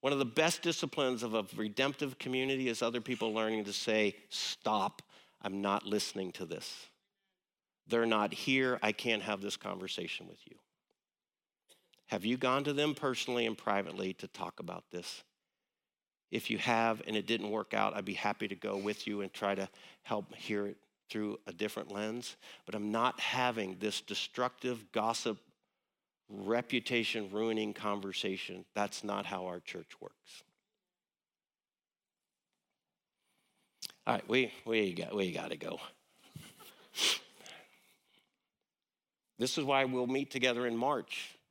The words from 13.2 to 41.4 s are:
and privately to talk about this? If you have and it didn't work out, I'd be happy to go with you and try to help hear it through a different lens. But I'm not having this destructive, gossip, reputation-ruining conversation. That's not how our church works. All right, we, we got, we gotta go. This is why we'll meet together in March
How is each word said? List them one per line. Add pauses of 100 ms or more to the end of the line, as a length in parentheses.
and
privately
to
talk
about
this? (1080)
If
you
have
and
it
didn't
work
out,
I'd
be
happy
to
go
with
you
and
try
to (360)
help
hear
it (320)
through
a
different
lens. (280)
But
I'm
not
having
this
destructive,
gossip, (920)
reputation-ruining
conversation. (120)
That's
not
how
our
church
works. (3500)
All
right,
we, (120)
we
got,
we
gotta
go. (3500)
This
is
why
we'll
meet
together
in
March (160)